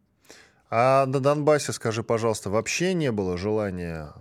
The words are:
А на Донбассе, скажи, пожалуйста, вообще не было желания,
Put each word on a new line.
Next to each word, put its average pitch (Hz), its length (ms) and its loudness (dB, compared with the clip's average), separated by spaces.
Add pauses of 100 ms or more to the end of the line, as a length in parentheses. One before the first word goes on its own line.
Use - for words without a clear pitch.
(720)
А 131 340 4
на 135 120 -2
Донбассе, 143 540 2
скажи, 113 320 -4
пожалуйста, 113 440 -2
вообще 113 460 -2
не 156 160 0
было 95 260 -2
желания, 90 840 -4